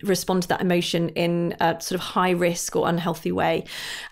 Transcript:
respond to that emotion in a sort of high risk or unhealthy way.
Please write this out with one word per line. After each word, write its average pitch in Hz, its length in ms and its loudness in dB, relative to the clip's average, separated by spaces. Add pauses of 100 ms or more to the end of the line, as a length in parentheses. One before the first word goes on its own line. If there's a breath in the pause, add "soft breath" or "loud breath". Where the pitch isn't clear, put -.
respond 185 400 2
to - 40 -8
that - 140 0
emotion 175 480 2
in 170 500 0
a 165 220 2
sort 185 180 -4
of - 0 -
high 185 300 0
risk 175 460 0
or - 120 2
unhealthy 170 420 -2
way. 165 340 0 (480 loud breath)